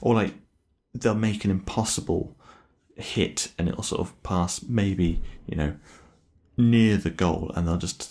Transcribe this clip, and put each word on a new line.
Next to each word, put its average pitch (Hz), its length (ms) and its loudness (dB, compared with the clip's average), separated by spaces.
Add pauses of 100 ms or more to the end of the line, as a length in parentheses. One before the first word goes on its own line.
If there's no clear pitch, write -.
Or, 117 120 4
like, 107 200 2 (600)
they'll 113 220 0
make 107 300 0
an 98 60 2
impossible - 840 -2 (600)
hit - 600 -4
and 87 100 0
it'll - 140 -4
sort - 200 -4
of - 200 -10
pass 90 460 -2
maybe, 95 540 0 (260)
you 78 80 -6
know, 76 180 0 (840)
near 117 400 6
the - 120 -2
goal, 85 460 0
and 85 120 0
they'll 85 100 2
just - 340 -6